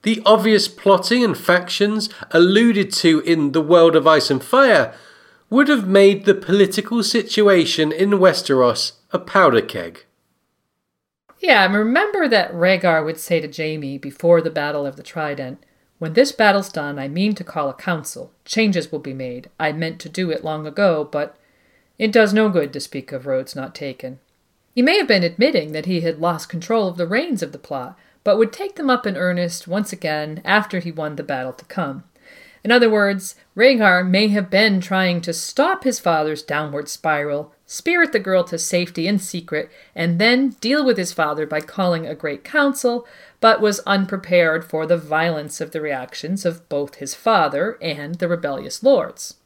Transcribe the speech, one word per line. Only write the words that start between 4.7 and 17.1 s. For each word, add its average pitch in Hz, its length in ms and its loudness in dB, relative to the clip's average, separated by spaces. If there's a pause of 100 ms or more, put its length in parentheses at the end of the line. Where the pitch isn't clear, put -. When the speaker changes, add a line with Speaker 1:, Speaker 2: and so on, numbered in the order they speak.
Speaker 1:
would 269 180 4
have 233 180 2
made 196 380 4
the 202 100 4
political 202 680 0
situation 185 920 2
in 190 200 0
Westeros 143 800 2 (200)
a 180 60 -4
powder 165 420 4
keg. 85 460 -12 (1300)
Speaker 2:
Yeah, 233 280 4
and 196 80 0
remember 320 520 0
that 214 280 0
Rhaegar 175 500 2
would 160 160 -8
say 170 180 -2
to 147 140 -6
Jaime 156 460 -8
before 165 420 2
the 165 80 -4
Battle 147 380 -4
of 139 100 -10
the 151 60 -20
Trident, 143 600 -8 (360)
"When 160 160 -6
this 254 180 4
battle's 202 400 2
done, 143 260 -6
I 135 80 -8
mean 190 280 -2